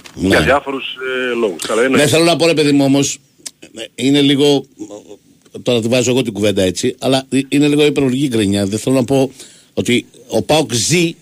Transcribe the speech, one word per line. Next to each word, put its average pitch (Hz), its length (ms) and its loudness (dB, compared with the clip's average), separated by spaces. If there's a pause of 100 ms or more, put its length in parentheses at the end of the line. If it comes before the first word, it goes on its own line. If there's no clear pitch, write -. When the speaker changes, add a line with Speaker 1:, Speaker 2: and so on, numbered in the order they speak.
(160)
Speaker 1:
Ναι. 95 120 -2
Speaker 2:
Για 98 140 2
διάφορους, 139 420 0 (480)
ε, - 40 -4
λόγους. 110 340 -4
Αλλά 113 100 0
Speaker 1:
Ναι, 120 60 2
Speaker 2:
εννοείται. 143 220 2
Speaker 1:
θέλω 160 160 2
να 170 120 2
πω, 156 100 0
ρε 165 80 2
παιδί 147 180 2
μου, 143 140 4
όμως, 139 320 2 (580)
ε, 113 80 -12 (120)
είναι 139 260 2
λίγο... 139 440 2 (1000)
Τώρα 123 180 0
τη 110 60 -4
βάζω 123 240 0
εγώ 127 100 0
την 113 120 -6
κουβέντα 98 280 0
έτσι, 92 380 -2
αλλά 131 300 -2
ε, 131 100 0 (100)
είναι 143 180 2
λίγο 147 180 2
υπερβολική 139 420 0
γκρίνια. 101 380 0
Δεν 104 140 -4
θέλω 135 160 0
να 131 80 2
πω 135 280 0 (420)
ότι 104 320 -2 (220)
ο 113 140 -2
παοκ 143 320 0
ζει 165 480 0